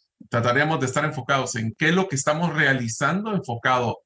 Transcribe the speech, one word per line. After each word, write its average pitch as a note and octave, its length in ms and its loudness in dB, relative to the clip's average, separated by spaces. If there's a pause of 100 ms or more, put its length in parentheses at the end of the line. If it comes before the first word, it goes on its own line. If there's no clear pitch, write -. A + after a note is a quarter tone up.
(320)
trataríamos C3 500 2
de C3 60 0
estar D3 180 0
enfocados C3+ 520 -2
en A2 200 -4
qué D#3 140 0
es F3 40 4
lo F#3+ 140 2
que C#3 80 -4
estamos D#3 380 0
realizando D3 800 0
enfocado B2 720 0